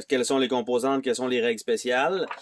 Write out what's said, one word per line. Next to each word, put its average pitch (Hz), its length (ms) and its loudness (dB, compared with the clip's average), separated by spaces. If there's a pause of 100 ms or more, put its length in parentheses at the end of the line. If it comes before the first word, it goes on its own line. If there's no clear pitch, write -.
quelles 127 160 2
sont 135 140 0
les 131 100 2
composantes, 123 560 0
quelles 123 120 0
sont 127 120 -2
les 123 140 0
règles 117 180 0
spéciales. 127 680 0 (140)